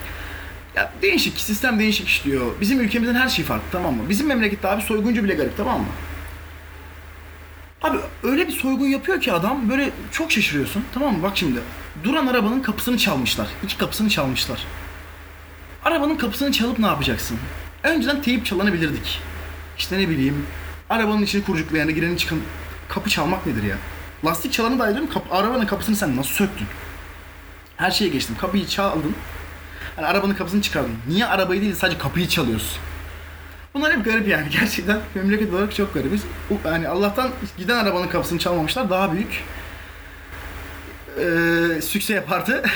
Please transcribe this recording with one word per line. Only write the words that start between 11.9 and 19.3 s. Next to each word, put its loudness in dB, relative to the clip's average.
duran 4
arabanın 2
kapısını 0
çalmışlar. 0
İki -4
kapısını 0
çalmışlar. 0
Arabanın 2
kapısını 0
çalıp 2
ne 6
yapacaksın? 0
Önceden 4
teyip 2
çalanı 2
bilirdik. -2